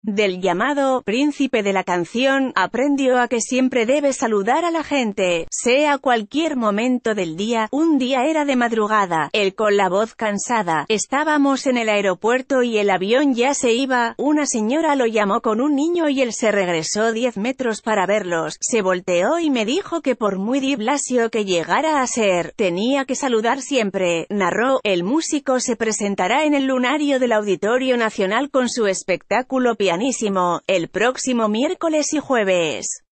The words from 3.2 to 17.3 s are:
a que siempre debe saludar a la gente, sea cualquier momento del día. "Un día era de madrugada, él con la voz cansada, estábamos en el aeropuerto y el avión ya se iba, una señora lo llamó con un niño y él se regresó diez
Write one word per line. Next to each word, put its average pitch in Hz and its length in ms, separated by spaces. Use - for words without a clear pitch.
a 240 80
que 233 120
siempre 254 460
debe 277 260
saludar 240 520
a 339 80
la 320 100
gente, 202 720
sea 285 460
cualquier 269 580
momento 226 580
del 170 220
día. 220 340
"Un 302 280
día 254 260
era 311 200
de 277 120
madrugada, 220 760
él 196 220
con 208 220
la 196 120
voz 202 280
cansada, 202 720
estábamos 277 800
en 247 80
el 226 120
aeropuerto 220 760
y 233 140
el 208 120
avión 226 460
ya 254 180
se 240 200
iba, 247 440
una 294 260
señora 285 520
lo 247 100
llamó 214 340
con 185 200
un 285 160
niño 330 320
y 269 120
él 240 120
se 220 180
regresó 196 640
diez 233 240